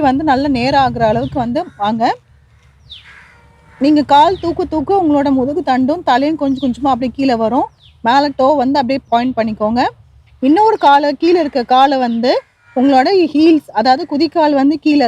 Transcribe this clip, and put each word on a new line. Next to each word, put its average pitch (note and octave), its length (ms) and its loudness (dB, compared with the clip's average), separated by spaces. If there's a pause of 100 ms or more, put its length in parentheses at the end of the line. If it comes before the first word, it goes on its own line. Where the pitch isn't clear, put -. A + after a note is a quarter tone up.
வந்து C4+ 240 0
நல்லா C4+ 180 0 (100)
நேரா C#4 280 0
ஆகுற A#3 240 -2
அளவுக்கு B3+ 340 -4
வந்து A#3+ 160 -4 (220)
வாங்க. A3 220 -2 (1800)
நீங்க D4+ 160 2 (140)
கால் E4 280 4
தூக்க E4+ 300 -4
தூக்க D#4 180 -4 (120)
உங்களோட D4 260 0 (100)
முதுகு C#4+ 220 -4 (120)
தண்டும் C4 380 -2
தலையும் C#4+ 320 0
கொஞ்சம் C4+ 220 -4
கொஞ்சமா C4 300 -2
அப்படியே A#3+ 240 -6
கீழே C4+ 260 0
வரும். A#3 240 -2 (400)
மேலே C#4 200 2 (120)
டோ C4 80 2 (140)
வந்து C#4 180 0
அப்படியே C4 200 -2 (120)
பாயிண்ட் B3 260 -2
பண்ணிக்கோங்க. A3 440 -2 (680)
இன்னொரு G#4 360 4
காலை, C#4+ 240 4 (140)
கீழே F4 200 2
இருக்க C#4 180 -4 (140)
காலை C4+ 220 4 (100)
வந்து A#3 260 -2 (460)
உங்களோட C4+ 300 2 (240)
ஹீல்ஸ், D#4 360 2 (100)
அதாவது C4 240 2 (100)
குதிக்கால் D4+ 480 0
வந்து C#4+ 240 2
கீழே D4 240 2